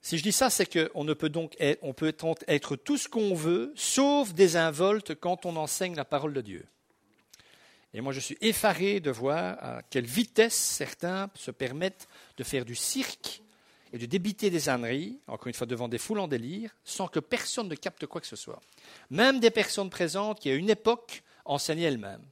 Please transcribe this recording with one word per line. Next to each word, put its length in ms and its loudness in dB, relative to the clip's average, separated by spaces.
Si 180 -4
je 40 -2
dis 100 2
ça, 180 6
c'est 160 2
qu'on 380 0
ne 100 2
peut 140 -2
donc 320 -4
être, 220 4
on 100 -6
peut 240 -2
être 280 2
tout 200 -2
ce 120 -4
qu'on 260 2
veut, 420 0
sauf 560 4
désinvolte 840 4
quand 320 -4
on 100 -6
enseigne 380 -2
la 100 -4
parole 280 0
de 80 -2
Dieu. 260 -10
Et 60 -8
moi, 120 -4
je 80 -6
suis 200 -8
effaré 600 2
de 120 -2
voir 500 -2
à 280 -10
quelle 160 0
vitesse 500 4
certains 760 -2
se 180 -12
permettent 560 -4
de 60 -8
faire 220 -2
du 100 -10
cirque 680 -4
et 60 -8
de 80 -6
débiter 440 0
des 200 0
âneries, 580 -2
encore 180 -10
une 80 -8
fois 140 -6
devant 200 -4
des 100 -4
foules 200 -4
en 80 -2
délire, 480 -6
sans 220 -6
que 140 -2
personne 480 -4
ne 80 -6
capte 300 -8
quoi 140 -8
que 60 -14
ce 80 -12
soit. 260 -14
Même 280 4
des 120 8
personnes 400 0
présentes 500 -2
qui, 100 -2
à 40 4
une 160 2
époque, 520 0
enseignaient 380 -2
elles-mêmes. 500 -2